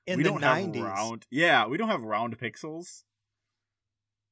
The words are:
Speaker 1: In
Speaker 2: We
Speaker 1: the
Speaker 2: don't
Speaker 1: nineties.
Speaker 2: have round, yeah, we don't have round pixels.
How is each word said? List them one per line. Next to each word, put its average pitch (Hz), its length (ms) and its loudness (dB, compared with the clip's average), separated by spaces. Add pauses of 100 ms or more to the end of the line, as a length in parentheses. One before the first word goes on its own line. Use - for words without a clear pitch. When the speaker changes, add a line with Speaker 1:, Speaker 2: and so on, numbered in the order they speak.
Speaker 1:
In 180 120 -2
Speaker 2:
We 139 40 2
Speaker 1:
the 156 80 4
Speaker 2:
don't 147 100 -2
Speaker 1:
nineties. 147 420 2
Speaker 2:
have 101 100 -4
round, 110 380 -4
yeah, 139 360 4
we 123 100 -2
don't 220 140 0
have 151 140 -2
round 110 340 -2
pixels. 156 680 -12 (1300)